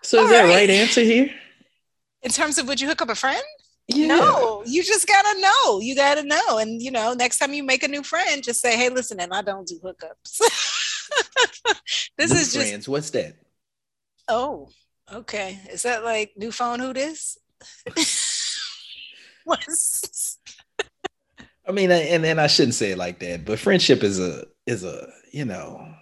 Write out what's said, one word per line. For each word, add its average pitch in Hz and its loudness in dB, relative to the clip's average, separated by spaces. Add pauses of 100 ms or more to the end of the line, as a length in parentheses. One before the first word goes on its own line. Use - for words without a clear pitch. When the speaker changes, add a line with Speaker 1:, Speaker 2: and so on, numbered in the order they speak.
Speaker 1:
So - 4
is 220 8
Speaker 2:
All 214 4
Speaker 1:
there 233 10
a 175 8
Speaker 2:
right. 175 8
Speaker 1:
right 196 6
answer 220 4
here? 233 4 (920)
Speaker 2:
In 254 -6
terms 302 0
of 269 -4
would 269 -4
you 277 -2
hook 330 -2
up 269 -6
a 220 -2
friend? 277 -2 (460)
Speaker 1:
Yeah. 294 2
Speaker 2:
No, 311 4
you 285 0
just 392 2
gotta 403 4
know. 381 4
You 240 -4
gotta 285 4
know. 285 0
And, 220 -4
you 262 -6
know, 233 -2
next 247 -2
time 277 -2
you 294 -6
make 262 0
a 302 -2
new 285 -6
friend, 320 -2
just 240 -4
say, 233 0
"Hey, 247 2
listen, 247 -6
and 175 -6
I 196 -4
don't 196 -8
do 170 -14
hookups." - -12
<laughs> - 6 (1700)
This - 0
Speaker 1:
New 349 2
Speaker 2:
is 294 -2
just - -4
Speaker 1:
friends, 104 -12
what's 147 -4
that? 82 -6 (920)
Speaker 2:
Oh, 226 -4 (440)
okay. 196 -12 (140)
Is - -10
that 233 -2
like 220 -4
new 220 -10
phone, 240 -4
who 262 -6
this? 294 -8 (580)
<laughs> - -6
What's - -6 (1300)
Speaker 1:
I 185 -6
mean, 190 2
I, 175 6
and, 160 0
and 160 0
I 151 4
shouldn't - 4
say 104 -2
it 90 -6
like 90 -8
that, 87 -8
but 107 -4
friendship 180 4
is 98 0
a, 85 -6 (220)
is 107 -6
a, 80 -12 (240)
you 147 -8
know 90 -12 (180)